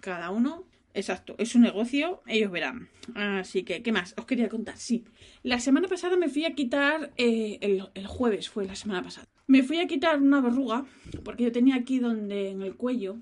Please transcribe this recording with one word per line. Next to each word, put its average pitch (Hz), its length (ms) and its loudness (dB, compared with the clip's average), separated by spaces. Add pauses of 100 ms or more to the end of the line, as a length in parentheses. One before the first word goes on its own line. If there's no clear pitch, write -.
Cada 175 300 -6
uno, 285 340 -2 (280)
exacto, - 460 -6
es 233 120 -2
su 240 100 6
negocio, 247 640 2
ellos 214 240 2
verán. 143 380 -6 (260)
Así 196 480 -2
que, 170 200 -6
¿qué - 100 0
más? 180 240 -2
Os 220 80 -12
quería 247 240 0
contar, 226 280 -8
sí. - 280 -2 (400)
La 247 160 -2
semana 285 260 2
pasada 359 300 -2
me 339 120 2
fui 294 180 -2
a 330 80 -4
quitar, 285 640 0
eh, 226 440 0
el, 196 240 0 (100)
el 196 140 -12
jueves 226 400 -2
fue 202 160 -4
la 190 100 -8
semana 185 300 -6
pasada. - 220 -16 (200)
Me 269 160 8
fui 302 160 0
a 349 80 0
quitar 311 340 2
una 277 200 6
verruga, 247 440 0 (380)
porque 214 220 -4
yo 233 80 2
tenía 254 240 6
aquí 254 220 0
donde, 208 520 -2
en 190 120 -8
el 190 140 -6
cuello, 233 460 -4